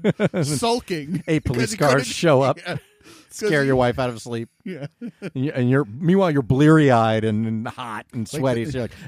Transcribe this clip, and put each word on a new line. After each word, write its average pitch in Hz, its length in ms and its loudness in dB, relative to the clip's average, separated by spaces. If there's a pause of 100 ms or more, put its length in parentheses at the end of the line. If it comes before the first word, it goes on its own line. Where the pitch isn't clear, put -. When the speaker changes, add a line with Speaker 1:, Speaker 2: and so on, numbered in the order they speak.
(440)
Speaker 1:
<laughs> - 20 -
Speaker 2:
sulking 160 840 -4
Speaker 1:
Eight 156 160 0
Speaker 2:
because 127 120 -2
Speaker 1:
police 120 160 -2
Speaker 2:
he - 60 -8
Speaker 1:
cars 147 160 2
Speaker 2:
couldn't 135 140 2
Speaker 1:
show 147 340 2
up, 139 220 0
Speaker 2:
<laughs> 175 40 -16
Yeah. 170 100 -6 (520)
Speaker 1:
scare 170 320 0
Speaker 2:
He 139 60 0
Speaker 1:
your 131 100 2
wife 123 220 2
out 127 100 -2
of 113 120 -10
sleep. 117 280 -8 (140)
Speaker 2:
Yeah. 147 240 -12 (140)
<laughs> - 200 -14
Speaker 1:
And 190 100 -10 (140)
you, 156 80 -2
and 123 160 0
you're, 135 160 2
meanwhile, 170 460 2
you're 143 100 2
bleary-eyed 127 840 4
and, 110 240 0
and 110 200 -4
hot 117 460 -12
and 123 80 -6 (100)
Speaker 2:
Like 147 80 -6
Speaker 1:
sweaty. 120 260 0
Speaker 2:
the 147 60 -6
Speaker 1:
So 131 60 -8
you're 120 60 -4
like, - 120 -10 (120)